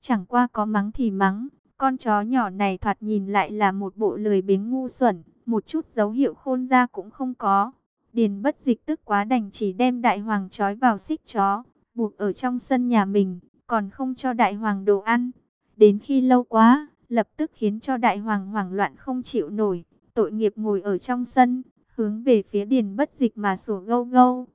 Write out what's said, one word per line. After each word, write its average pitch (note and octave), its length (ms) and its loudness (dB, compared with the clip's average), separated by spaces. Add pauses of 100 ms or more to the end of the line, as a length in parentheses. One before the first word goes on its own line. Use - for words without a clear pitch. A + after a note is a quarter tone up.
Chẳng G#3+ 280 -4
qua B3 240 2
có G#3+ 120 -2
mắng G#3 280 -2
thì A3+ 180 -2
mắng, G3 380 -2 (300)
con C4+ 180 0
chó G#3+ 240 0
nhỏ A3+ 300 0
này F#3+ 280 -2
thoạt - 240 -4
nhìn G#3 240 -2
lại G3 240 0
là G#3 220 0
một G3 240 -6
bộ G#3 200 0
lười G#3 260 0
biếng G3 280 0
ngu C4 180 -4
xuẩn, G#3 340 0 (240)
một A3+ 200 -2
chút D#4+ 280 -6
dấu G#3 160 0
hiệu A#3+ 240 0
khôn B3+ 320 -6
ra B3+ 200 2
cũng G3+ 240 -12
không B3+ 240 -8
có. G3+ 380 0 (400)
Điền G3+ 300 0
Bất C#4+ 180 -2
Dịch - 260 -2
tức D#4 180 -4
quá G3+ 200 0
đành A3 260 -2
chỉ G3 220 -6
đem B3 300 0
Đại G#3+ 160 2
Hoàng G#3 320 -4
trói G3+ 240 -2
vào A3+ 240 2
xích D#4 280 -8
chó, G3+ 360 0 (320)
buộc A3 220 -4
ở G3+ 160 -4
trong B3 260 -4
sân B3 300 0
nhà A3+ 160 4
mình, F#3+ 340 0 (280)
còn G#3 240 -2
không C4 240 -6
cho B3+ 180 -4
Đại A3+ 220 2
Hoàng G#3 300 -4
đồ G3+ 140 2
ăn. A#3 320 0 (460)
Đến G#3 220 8
khi C4+ 220 0
lâu B3+ 240 4
quá, A#3+ 440 4 (200)
lập A#3 280 0
tức D#4 180 -4
khiến G#3+ 260 -2
cho C4 160 -4
Đại A3+ 220 0
Hoàng G#3 280 -4
hoảng G3 260 -6
loạn F#3 240 -2
không B3+ 260 -8
chịu F3 280 -4
nổi, G3+ 340 -2 (300)
tội G3+ 180 0
nghiệp G#3+ 240 0
ngồi G#3+ 240 -2
ở G3 180 -2
trong B3 260 -4
sân, B3+ 380 2 (320)
hướng G#3+ 280 -4
về A#3+ 200 4
phía G3+ 220 -4
Điền G#3 320 0
Bất C#4+ 180 -2
Dịch B3 240 -2
mà G3+ 180 -2
sủa G3+ 220 -6
gâu A#3 260 -2
gâu. B3+ 500 4